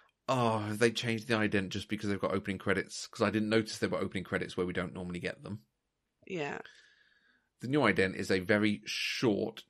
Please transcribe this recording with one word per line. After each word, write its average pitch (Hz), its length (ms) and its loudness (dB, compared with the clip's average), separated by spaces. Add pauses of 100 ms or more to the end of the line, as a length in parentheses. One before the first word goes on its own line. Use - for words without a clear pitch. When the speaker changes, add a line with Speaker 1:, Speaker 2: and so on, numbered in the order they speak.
(280)
Speaker 1:
"Oh, 120 320 2
have 107 180 -4
they 117 140 6
changed 113 340 -2
the 117 80 2
ident 101 360 2
just 98 180 -6
because 104 200 -2
they've 98 120 0
got 92 140 2
opening 98 240 -2
credits?" - 500 -2
'Cause - 140 -2
I 101 80 4
didn't 107 180 0
notice 110 300 2
there 104 100 0
were 87 100 0
opening 95 260 -2
credits 90 320 -4
where 90 100 0
we 90 80 -4
don't 90 200 -4
normally 90 240 -8
get - 240 -8
them. 101 200 -10 (640)
Speaker 2:
Yeah. 151 320 -8 (1040)
Speaker 1:
The 117 80 -10
new 143 120 2
ident 95 340 4
is - 160 -6
a 95 100 4
very 104 440 2
short, - 840 0